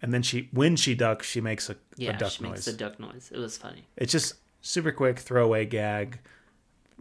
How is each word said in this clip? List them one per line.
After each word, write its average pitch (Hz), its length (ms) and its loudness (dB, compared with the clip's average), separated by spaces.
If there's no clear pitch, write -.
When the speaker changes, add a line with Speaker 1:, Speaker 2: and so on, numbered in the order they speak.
Speaker 1:
and 120 100 0
then 123 100 4
she, 120 280 -2
when 147 240 6
she 131 220 2
ducks, 113 320 0
she 120 120 -2
makes 113 300 -4
a, 98 60 -10
Speaker 2:
Yeah, 110 200 -4
Speaker 1:
a - 20 -6
duck 101 140 -2
Speaker 2:
she - 100 -8
makes 113 140 -6
Speaker 1:
noise. 95 80 -8
Speaker 2:
the 117 80 -4
duck 110 260 -8
noise. 110 340 -16
It - 60 -8
was 113 180 -6
funny. - 300 -16
Speaker 1:
It's 123 140 -2
just 151 240 2
super 160 240 0
quick 127 280 2
throwaway 113 480 4
gag 104 520 -2